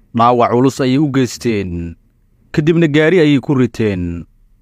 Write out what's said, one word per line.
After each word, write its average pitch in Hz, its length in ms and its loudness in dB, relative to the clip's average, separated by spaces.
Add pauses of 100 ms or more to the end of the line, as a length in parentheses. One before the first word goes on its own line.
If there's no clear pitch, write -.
(160)
Dhaawac 120 340 2
culus 127 300 0
ayay 131 180 0
u 151 140 0
geysteen, 98 840 -4 (560)
kadibna 165 360 2
gaari 156 320 2
ayay 147 200 4
ku 151 140 -2
riteen, 92 720 -2 (380)